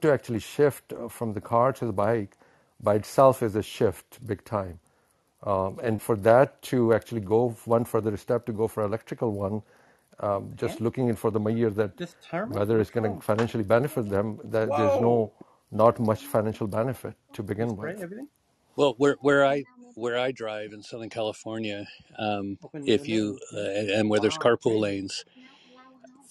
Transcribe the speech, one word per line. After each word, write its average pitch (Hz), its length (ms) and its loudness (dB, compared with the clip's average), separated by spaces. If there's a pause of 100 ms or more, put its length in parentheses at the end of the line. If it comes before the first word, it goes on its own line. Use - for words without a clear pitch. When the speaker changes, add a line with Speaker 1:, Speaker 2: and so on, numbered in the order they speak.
Speaker 1:
to 156 100 4
actually 120 280 0
shift, - 540 0
uh, 117 140 -10
from 110 260 -6
the 101 80 -6
car 120 320 2
to 123 120 -8
the 110 80 -2
bike 104 440 -2 (440)
by 107 140 2
itself 131 460 4
is 107 140 -2
a 104 80 0
shift - 640 -4
big 104 180 -6
time. 95 340 -6 (640)
Um, 98 400 -2
and 110 180 -2
for 117 160 0
that 117 460 6
to 117 300 2
actually 110 280 -2
go 110 280 2
f-, 110 180 -12
one 117 180 2
further 107 320 -2
step - 300 -4
to 117 60 -4
go 107 140 0
for 110 160 -4
electrical 113 480 -4
one, 101 320 -4 (560)
um, 101 360 -2
just - 240 -6
Speaker 2:
Yeah. 110 60 -4
Speaker 1:
looking 120 240 0
in 110 60 0
for 113 160 -2
the 107 80 -2
measure 113 320 0
that 101 260 -2
Speaker 2:
Just - 240 -14
turn 196 300 -8
Speaker 1:
whether 104 280 2
it's 104 120 0
gonna 110 260 -2
Speaker 2:
it. - 40 -16
Speaker 1:
financially 110 420 0
benefit 117 460 2
them, 104 340 -2
that 110 320 -2
there's 110 260 2
no, 117 320 2
Speaker 2:
Whoa. - 0 - (380)
Speaker 1:
not 113 280 4
much 107 260 0
financial 110 420 -2
benefit 107 480 -4 (180)
to 117 100 -8
begin 107 320 -4
Speaker 2:
Spray 110 180 -8
Speaker 1:
with. 208 80 -14
Speaker 2:
everything? 208 280 -14 (460)
Speaker 3:
Well, 139 220 2
where, 143 240 2
where 139 240 4
I, 139 180 2 (320)
where 120 240 -4
I 131 120 0
drive 107 420 -8
in 107 100 -18
Southern 113 260 -12
California, 110 800 -6 (320)
um, 101 440 -4
Speaker 2:
Open 147 220 -14
Speaker 3:
if 110 180 4
Speaker 2:
the - 60 -8
Speaker 3:
you, 107 300 -2 (140)
Speaker 2:
window. 101 160 -6
Speaker 3:
uh, 101 100 -4
and, 107 100 -2
and 107 200 2
where 107 100 4
there's 101 180 2
Speaker 2:
Wow. - 60 -2 (120)
Speaker 3:
carpool 110 240 0
lanes, 98 460 -4 (1040)